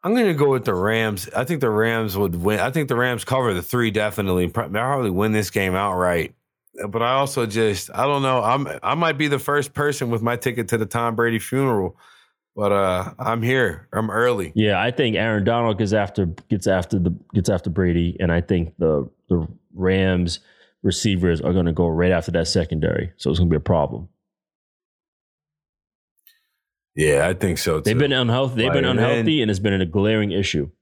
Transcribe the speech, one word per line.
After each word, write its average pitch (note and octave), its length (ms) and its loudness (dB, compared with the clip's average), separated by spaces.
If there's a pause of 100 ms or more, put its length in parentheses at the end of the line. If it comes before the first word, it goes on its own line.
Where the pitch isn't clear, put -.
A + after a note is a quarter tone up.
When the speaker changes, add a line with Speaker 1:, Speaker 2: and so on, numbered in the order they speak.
Speaker 1:
I'm G3 100 0
gonna A3+ 220 2
go C#3+ 160 4
with B2+ 140 0
the G#2 100 0
Rams. G#2+ 600 0
I B2 100 0
think D3+ 160 -2
the B2 100 2
Rams A2 440 0
would G2 200 0
win. F#2+ 240 0
I G#2+ 100 0
think C#3+ 200 -2
the B2 60 0
Rams B2 300 0
cover B2 300 0
the F2 80 -4
three A#2+ 260 0
definitely. G2 600 0
Pro-, E2+ 200 -4
they'll G#2+ 140 -2
probably C3 260 -2
win G2+ 220 0
this G#2+ 180 0
game F#2+ 240 0
outright. F2+ 640 0 (540)
But A2+ 120 -4
I A#2+ 120 0
also C3+ 320 -2
just, G#2 500 -2
I B2 100 0
don't C#3 160 0
know. C3 220 2
I'm, B2+ 240 0 (160)
I B2 120 -2
might D#3+ 220 0
be D3 120 0
the C#3 100 0
first C#3+ 340 -2
person C#3+ 360 -2
with A2+ 120 -2
my A#2 140 0
ticket A#2+ 340 -4
to A#2 80 0
the A2 80 0
Tom A#2 300 -2
Brady A#2 240 0
funeral. A#2 560 -2 (580)
But, G2+ 200 0
uh, F#2 440 0
I'm A2+ 240 -2
here. A#2 520 0
I'm G#2+ 180 -2
early. A2 440 0
Speaker 2:
Yeah, G#2 260 2
I A#2+ 100 0
think B2 240 0
Aaron G#2 300 0
Donald A#2 320 2
gets G#2 160 0
after, G2+ 320 0 (240)
gets G2+ 180 -2
after F#2+ 320 0
the, F2 160 0 (180)
gets F2 140 2
after F#2 220 0
Brady, E2+ 500 0
and F2+ 100 0
I E2+ 120 2
think E2+ 360 -2
the, D2+ 320 0 (200)
the E2 180 0 (260)
Rams F#2 680 0 (420)
receivers F#2 560 0
are - 140 -2
gonna F2 200 2
go E2+ 140 2
right E2+ 240 2
after F2 200 0
that E2+ 180 0
secondary. D#2+ 680 -2
So - 120 -4
it's E2+ 100 0
gonna F2 100 4
be D#2+ 60 2
a D2+ 60 0
problem. D2+ 480 -2 (2750)
Speaker 1:
Yeah, D2+ 320 2
I F#2 60 0
think F#2 240 0
so, D#2+ 240 -2
Speaker 2:
They've G#2 140 0
Speaker 1:
too. B2 40 2
Speaker 2:
been C#3 140 2
unhealthy. B2+ 420 0
They've A#2 160 2
been C3+ 140 2
Speaker 1:
Like, B2+ 60 0
and A#2+ 80 0
then A2+ 100 4
Speaker 2:
unhealthy, B2 320 2
and G#2+ 100 2
it's F#2+ 80 0
been G2 220 2
a F#2 40 2
glaring G#2 460 0
issue. E2 380 -2 (120)